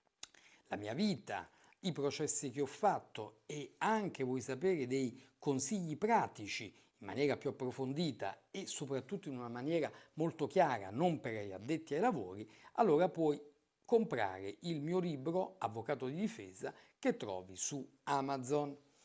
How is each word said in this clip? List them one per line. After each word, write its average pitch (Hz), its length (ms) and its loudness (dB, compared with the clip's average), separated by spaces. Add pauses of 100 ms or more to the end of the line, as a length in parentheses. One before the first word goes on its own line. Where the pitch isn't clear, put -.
(680)
la - 100 -6
mia 104 160 -4
vita, 131 560 -2 (300)
i 185 120 -2
processi 143 600 0
che 127 100 -2
ho 139 60 2
fatto 131 800 -2
e 147 320 -8
anche 202 440 0
vuoi 127 180 0
sapere 139 440 0
dei 127 340 0 (200)
consigli 151 580 0
pratici 127 680 0
in - 420 -16
maniera 123 280 2
più - 140 -4
approfondita 131 1000 -2
e 190 160 -8
soprattutto 135 600 -4
in 135 100 -6
una 123 120 -6
maniera 131 420 0 (220)
molto 156 320 0
chiara, 131 460 2
non 156 280 2
per 110 260 -4
gli 98 60 -8
addetti 139 440 -4
ai 147 40 2
lavori, 113 480 0 (260)
allora 180 360 8
puoi 156 320 2 (420)
comprare 101 800 2
il 165 200 -2
mio 170 180 0
libro 170 580 0
Avvocato 117 480 -2
di 131 80 -2
difesa 127 580 -4 (280)
che 262 180 2
trovi 92 380 -6
su 135 300 -4 (180)
Amazon. 139 720 0 (280)